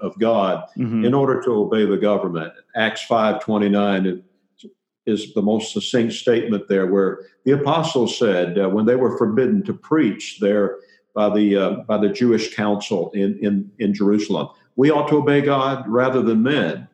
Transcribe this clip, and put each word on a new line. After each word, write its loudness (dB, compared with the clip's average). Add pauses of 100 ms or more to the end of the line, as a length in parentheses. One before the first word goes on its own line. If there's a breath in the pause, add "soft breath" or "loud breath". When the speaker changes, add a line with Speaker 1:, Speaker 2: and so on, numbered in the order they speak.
Speaker 1:
of -8
God 0 (140)
Speaker 2:
Mm-hmm. -2
Speaker 1:
in 2
order 0
to -2
obey 2
the 0
government. -2 (200)
Acts -2
five 0
twenty-nine 0 (840)
is -4
the 0
most -2
succinct -2
statement -2
there, 2
where 0 (240 loud breath)
the 2
apostles 0
said, 0
uh, 0
when 0
they 4
were 0
forbidden 2
to -6
preach -2
there 0 (360 loud breath)
by 2
the, 2
uh, 2 (160)
by 0
the 2
Jewish 0
council -2
in, -2
in, -2
in 0
Jerusalem, 0 (260 soft breath)
"We 4
ought 0
to 4
obey 2
God -2
rather 0
than 2
men." -2